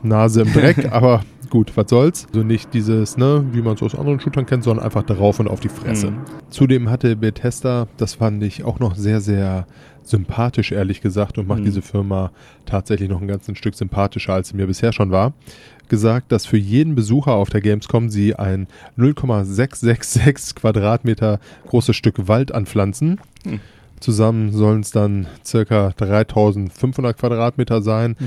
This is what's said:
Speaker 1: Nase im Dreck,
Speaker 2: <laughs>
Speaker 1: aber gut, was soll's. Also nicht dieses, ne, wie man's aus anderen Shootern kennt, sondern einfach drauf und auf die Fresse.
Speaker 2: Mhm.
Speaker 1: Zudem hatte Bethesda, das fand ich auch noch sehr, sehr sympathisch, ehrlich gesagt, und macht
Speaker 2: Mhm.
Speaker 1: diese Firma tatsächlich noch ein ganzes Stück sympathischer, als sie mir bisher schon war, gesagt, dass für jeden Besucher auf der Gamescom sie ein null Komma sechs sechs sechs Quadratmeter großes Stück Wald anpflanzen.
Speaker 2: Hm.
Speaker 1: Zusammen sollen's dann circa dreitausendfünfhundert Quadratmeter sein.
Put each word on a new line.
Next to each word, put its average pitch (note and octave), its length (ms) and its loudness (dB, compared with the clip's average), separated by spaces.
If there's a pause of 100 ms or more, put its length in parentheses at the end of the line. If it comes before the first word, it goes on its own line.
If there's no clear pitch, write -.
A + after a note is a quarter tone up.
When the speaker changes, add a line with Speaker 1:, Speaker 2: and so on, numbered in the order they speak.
Speaker 1:
Nase A2 380 4
im A2 100 2
Dreck, C#3+ 360 4
Speaker 2:
<laughs> A2+ 40 -6
Speaker 1:
aber A#2+ 300 4 (280)
gut, A2 260 2
was G#2+ 140 0
soll's. C#3 380 2
Also A2 180 0
nicht A2 260 -2
dieses, A2 440 0
ne, C#3 340 2
wie A#2+ 100 -2
man's A2 220 -2
aus A2+ 140 -4
anderen C#3+ 240 -2
Shootern C#3 260 -4
kennt, B2+ 160 0
sondern A2+ 220 0
einfach G#2+ 180 -2
drauf G2+ 380 2
und G#2 80 0
auf - 100 -4
die G#2+ 100 -4
Fresse. G#2 440 -4
Speaker 2:
Mhm. A2 60 -8 (320)
Speaker 1:
Zudem B2+ 380 2
hatte A#2+ 280 2
Bethesda, A#2+ 800 -2
das - 180 -4
fand G#2+ 300 -2
ich - 180 -6
auch - 160 -4
noch A2+ 160 -2
sehr, G#2 260 0
sehr G2 460 -2 (380)
sympathisch, A2+ 680 -2
ehrlich F#2+ 300 -2
gesagt, G#2 380 -2
und G2 100 -4
macht G#2+ 120 0
Speaker 2:
Mhm. G#2 40 -2
Speaker 1:
diese G2+ 180 0
Firma G2 480 -2 (360)
tatsächlich G2+ 420 -2
noch F#2 120 -4
ein G2 60 -6
ganzes G2 320 -8
Stück G#2 160 -4
sympathischer, G2 600 -2
als F#2+ 160 -2
sie - 60 -10
mir G2 120 -2
bisher G#2+ 240 0
schon G2 180 -8
war, G2 220 2 (560)
gesagt, A2+ 420 0
dass A2+ 160 0
für - 100 0
jeden A#2+ 380 2
Besucher B2+ 380 0
auf G2+ 180 2
der G#2+ 120 -2
Gamescom G#2+ 480 0
sie G#2 260 0
ein G2 320 -4 (260)
null C3 200 2
Komma A2 300 -2
sechs G2 360 -4
sechs A#2 340 0
sechs C3+ 400 2
Quadratmeter G#2+ 880 0 (260)
großes A#2+ 300 2
Stück G2+ 320 -2
Wald B2 260 2
anpflanzen. G#2+ 680 -2 (220)
Speaker 2:
Hm. A#2 160 -8 (400)
Speaker 1:
Zusammen A2 520 0
sollen's G#2+ 420 2
dann G2+ 340 0 (180)
circa G#2 500 0
dreitausendfünfhundert G#2+ 1200 0
Quadratmeter A#2+ 640 0
sein. A2 340 0 (100)